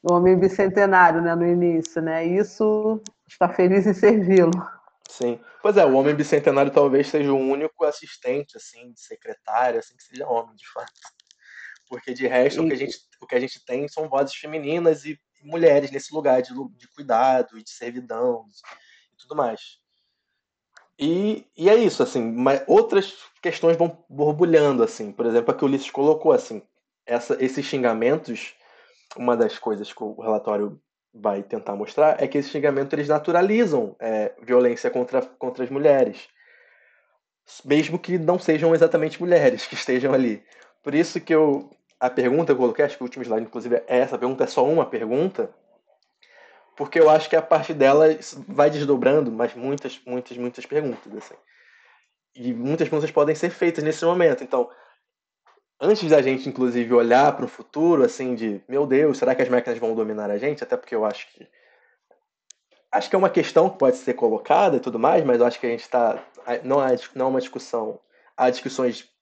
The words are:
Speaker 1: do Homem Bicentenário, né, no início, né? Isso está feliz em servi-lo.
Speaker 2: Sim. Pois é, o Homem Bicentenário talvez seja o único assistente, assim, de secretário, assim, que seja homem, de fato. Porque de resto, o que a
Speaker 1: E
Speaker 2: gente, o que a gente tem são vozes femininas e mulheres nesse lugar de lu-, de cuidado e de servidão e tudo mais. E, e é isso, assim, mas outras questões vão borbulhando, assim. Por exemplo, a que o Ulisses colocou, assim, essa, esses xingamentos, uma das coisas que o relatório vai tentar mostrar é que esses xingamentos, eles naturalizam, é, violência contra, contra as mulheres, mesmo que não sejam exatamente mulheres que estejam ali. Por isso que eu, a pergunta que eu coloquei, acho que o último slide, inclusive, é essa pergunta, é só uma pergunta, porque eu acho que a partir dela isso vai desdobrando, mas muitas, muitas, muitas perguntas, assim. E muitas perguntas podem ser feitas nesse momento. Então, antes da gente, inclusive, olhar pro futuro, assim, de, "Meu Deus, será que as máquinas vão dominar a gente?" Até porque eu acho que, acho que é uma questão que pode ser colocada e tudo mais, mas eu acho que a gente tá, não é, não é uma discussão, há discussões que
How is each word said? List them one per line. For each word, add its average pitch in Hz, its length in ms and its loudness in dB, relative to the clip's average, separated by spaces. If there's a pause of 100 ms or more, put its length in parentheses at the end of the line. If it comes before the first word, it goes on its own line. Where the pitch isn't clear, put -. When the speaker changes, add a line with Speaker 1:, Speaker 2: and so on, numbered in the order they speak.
Speaker 1:
do 175 100 2
Homem 180 240 4
Bicentenário, 190 840 4
né, 170 140 0
no 170 120 0
início, 170 540 0
né? 165 240 -4
Isso 214 760 -2 (260)
está - 200 0
feliz 185 400 2
em 208 60 2
servi-lo. 190 580 4 (560)
Speaker 2:
Sim. 120 320 -6 (220)
Pois 202 160 4
é, 175 80 8
o 135 100 4
Homem 139 180 4
Bicentenário 143 580 2
talvez 143 360 4
seja 143 240 0
o 139 60 2
único 139 480 -2
assistente, 143 720 -8
assim, 120 340 -20
de 113 80 -20
secretário, 113 800 -4
assim, - 160 -14
que - 80 -20
seja 131 240 -14
homem, 113 280 -4
de - 160 -20
fato. - 200 -16 (960)
Porque 123 260 -14
de 120 140 -4
resto, 131 360 0
o 165 40 0
que 147 60 0
a - 20 -2
Speaker 1:
E 127 40 -10
Speaker 2:
gente, - 180 -8 (240)
o - 60 -20
que 131 80 -8
a 123 40 2
gente - 240 -10
tem 135 240 -8
são 156 220 -10
vozes 139 260 -2
femininas 156 720 -2
e 151 140 -12 (240)
mulheres 147 480 2
nesse 135 220 -10
lugar 139 280 2
de 123 100 -10
lu-, 131 240 -12
de - 140 -20
cuidado 127 680 0
e 110 60 -20
de - 60 -20
servidão 120 760 -6 (680)
e - 40 -20
tudo - 180 -16
mais. 120 420 -6 (1200)
E, 190 480 -4 (100)
e 170 140 2
é 214 60 8
isso, 226 260 2
assim, 123 300 -2
mas 135 360 0
outras 202 480 2 (260)
questões 165 360 0
vão 170 320 -2
borbulhando, 147 720 2
assim. 107 280 -6
Por 117 160 -4
exemplo, 117 240 2
a - 20 0
que - 100 -4
o 143 40 0
Ulisses 135 240 -2
colocou, 156 400 2
assim, 117 320 -2 (420)
essa, 120 340 -4
esses 131 240 -4
xingamentos, 120 920 -2 (600)
uma 123 220 -2
das 113 220 -2
coisas 107 340 -8
que - 100 -14
o 104 180 -12
relatório 107 600 -4 (320)
vai 101 300 -6
tentar 104 320 -10
mostrar 143 460 0
é 139 60 -2
que 143 120 -4
esses 139 120 -8
xingamentos, 139 420 -2
eles 147 140 -4
naturalizam, 170 920 0
é, 110 420 -4
violência 123 480 2
contra, 127 320 -2
contra 127 420 -10
as 123 60 -8
mulheres, 139 580 0 (1400)
mesmo 151 360 0
que 180 180 -4
não 175 220 0
sejam 165 340 2
exatamente 160 480 2
mulheres 147 460 2
que - 80 -14
estejam 131 380 -2
ali. 120 300 0 (400)
Por 139 100 -8
isso 170 280 0
que - 120 -2
eu, 156 380 2 (280)
a 127 100 0
pergunta 131 380 0
que 151 40 2
eu 131 60 4
coloquei, 127 280 0
acho 143 120 -8
que 131 60 -10
o - 20 -8
último 123 180 -12
slide, 113 240 -4
inclusive, 120 300 -4 (100)
é 123 120 0
essa 127 180 -2
pergunta, 131 260 -2
é - 40 -2
só - 160 0
uma 151 220 2
pergunta, 127 640 -4 (1300)
porque 147 240 -4
eu 156 100 8
acho 151 200 4
que 165 80 0
a 160 40 2
partir 160 320 0
dela 147 380 4
isso 143 360 -10
vai 143 220 2
desdobrando, 143 600 0
mas 117 240 -4
muitas, 135 500 -8
muitas, 123 320 -10
muitas 123 280 -10
perguntas, 139 500 -6
assim. - 200 -18 (1000)
E 123 180 -8
muitas 143 360 -4
perguntas 156 200 -2
podem 151 240 0
ser 170 160 -4
feitas 170 340 -4
nesse 151 200 -4
momento. 165 400 2
Então, 127 260 -2 (1120)
antes 196 280 2
da 151 120 8
gente, 131 260 -2
inclusive, 123 460 -2
olhar 120 420 4
pro 123 120 -8
futuro, 156 560 0
assim, 127 320 -6
de, 107 320 -6
"Meu 139 180 -2
Deus, 135 320 2
será 127 160 -2
que 127 80 -2
as 123 80 0
máquinas 120 300 -2
vão 113 160 -4
dominar 107 340 -6
a 104 80 -4
gente?" 143 260 -6
Até 123 140 -4
porque - 160 -12
eu 110 100 -2
acho 104 280 -6
que, - 160 -20 (1400)
acho - 180 -4
que - 60 0
é 190 40 4
uma 190 100 4
questão 165 400 2
que - 100 -12
pode 127 180 4
ser - 160 -6
colocada 143 640 2
e - 40 2
tudo 117 180 -6
mais, 147 240 4
mas 123 160 2
eu 120 80 4
acho 117 120 -4
que - 60 -8
a 120 40 -2
gente 117 200 -8
tá, 120 320 0 (420)
não 135 220 0
é, 127 100 2 (200)
não 131 100 -2
é 131 40 0
uma 131 100 -2
discussão, 113 600 -8 (380)
há 127 120 2
discussões 127 520 -4
que - 80 -20 (120)